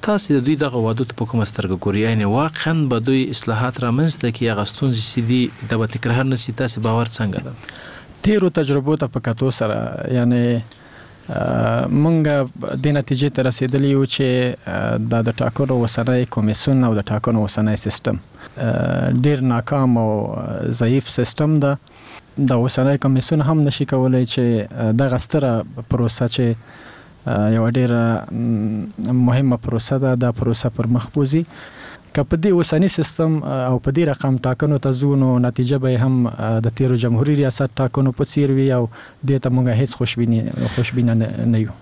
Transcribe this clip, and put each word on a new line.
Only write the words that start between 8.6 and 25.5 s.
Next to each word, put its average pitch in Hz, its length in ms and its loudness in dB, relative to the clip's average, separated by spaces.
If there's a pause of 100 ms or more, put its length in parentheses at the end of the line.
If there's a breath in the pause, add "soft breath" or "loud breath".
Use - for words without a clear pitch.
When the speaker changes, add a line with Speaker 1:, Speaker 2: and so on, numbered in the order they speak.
Speaker 2:
ته 131 140 -6
په 123 100 -6
کتو 127 320 0
سره، 110 200 -2 (400)
یعنې، 120 440 2 (680 loud breath)
آه، 117 560 0 (200)
مونږ 165 160 2 (640)
دې 147 140 2
نتیجې 139 360 0
ته 131 140 0
رسېدلي 135 480 0
یو 135 80 4 (100)
چې، 139 100 0 (520)
آه، 110 200 -2 (160)
دا 117 160 2
د 117 140 -4
ټاکنو 123 400 0
اوسنی 123 420 0 (140)
کمیسیون 123 460 2
او 113 100 2
د 101 180 0
ټاکنو 107 340 0
اوسنی 107 380 0
سیستم، 104 320 -2
آه، - 960 -4
ډېر 131 260 2 (160)
ناکام 123 440 2
او، 113 120 2 (160)
آه، - 440 -6 (120)
ضعیف 135 280 2 (100)
سیستم 151 440 2
ده. 139 140 0 (600 loud breath)
د 135 140 2
اوسنی 127 540 2
کمیسیون 135 420 2
هم 160 100 4 (100)
نشي 143 160 0
کولی 127 420 2
چې، 117 460 0
آه، 110 200 0
دغه 123 340 2
ستره 135 260 0 (360)